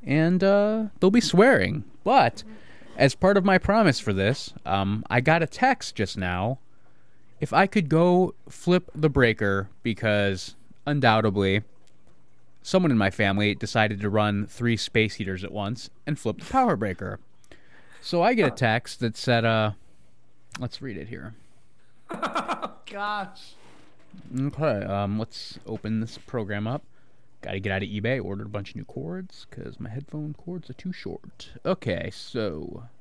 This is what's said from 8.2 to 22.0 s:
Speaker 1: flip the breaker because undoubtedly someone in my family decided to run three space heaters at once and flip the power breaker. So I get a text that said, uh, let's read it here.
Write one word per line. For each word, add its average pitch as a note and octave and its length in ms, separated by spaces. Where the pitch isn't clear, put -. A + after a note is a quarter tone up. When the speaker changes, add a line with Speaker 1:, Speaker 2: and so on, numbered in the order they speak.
Speaker 1:
flip - 440
the D3+ 160
breaker G#2+ 600
because G#2 760
undoubtedly A2 760
someone F3+ 300
in A#2+ 60
my G2 140
family G2+ 440
decided G#2+ 460
to G#2 80
run G#2 360
three A#2 300
space A2 400
heaters F#2+ 300
at - 80
once G#2 360
and D3 140
flip - 200
the - 120
power B3 240
breaker. G2 460
So F3 200
I A3 120
get F3+ 180
a - 40
text A#2 440
that A2+ 160
said, A#2 300
uh, A2 260
let's - 220
read A#2+ 160
it D#2 100
here. A2+ 260